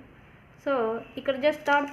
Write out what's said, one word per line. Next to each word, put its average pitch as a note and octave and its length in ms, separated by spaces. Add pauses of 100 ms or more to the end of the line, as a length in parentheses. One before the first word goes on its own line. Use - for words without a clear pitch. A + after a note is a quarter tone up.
(640)
So C#4+ 80 (460)
ఇక్కడ C4+ 160 (100)
just D4+ 240
థర్డ్ C#4+ 240